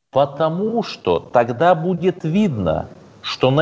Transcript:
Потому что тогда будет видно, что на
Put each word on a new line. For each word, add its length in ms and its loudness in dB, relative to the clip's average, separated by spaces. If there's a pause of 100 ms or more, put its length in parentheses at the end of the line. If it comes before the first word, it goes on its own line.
(120)
Потому 720 0
что 380 -2
тогда 560 2
будет 480 -2
видно, 640 0 (340)
что 300 0
на 100 4